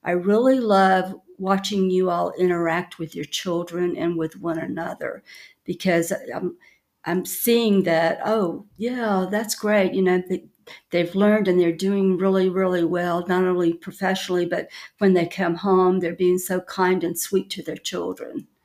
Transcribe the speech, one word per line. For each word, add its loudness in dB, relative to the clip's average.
I -4
really 2
love 4
watching 0
you 2
all -2
interact 0
with -10
your -8
children -4
and -2
with -4
one -4
another, -8
because 0
I'm, -6
I'm -2
seeing 2
that, 0
"Oh, -2
yeah, -2
that's -4
great." 2
You 0
know, 2
they, -4
they've 0
learned 4
and 4
they're 4
doing 0
really, 2
really 0
well, -2
not 2
only 2
professionally, -4
but -6
when 6
they 4
come -2
home, 4
they're -2
being 2
so -4
kind 0
and -4
sweet -2
to -10
their -8
children. -8